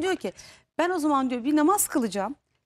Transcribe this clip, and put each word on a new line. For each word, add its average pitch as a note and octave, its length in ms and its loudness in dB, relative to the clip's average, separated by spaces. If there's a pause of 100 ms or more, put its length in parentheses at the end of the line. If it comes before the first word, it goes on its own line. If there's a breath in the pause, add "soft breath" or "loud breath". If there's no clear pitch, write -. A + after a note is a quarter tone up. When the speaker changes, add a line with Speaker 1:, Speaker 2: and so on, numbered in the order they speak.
Speaker 1:
diyor - 20 -4
Speaker 2:
rahmet F#4 180 -2
Speaker 1:
ki, G#3+ 60 -6
Speaker 2:
eylesin. - 180 -14 (320 loud breath)
Speaker 1:
"Ben E4+ 120 2
o F#4 100 -2
zaman," C#4 300 0
diyor, A#3+ 140 -4
"bir D4 120 0
namaz E4 320 4
kılacağım. G#3+ 480 -2 (300)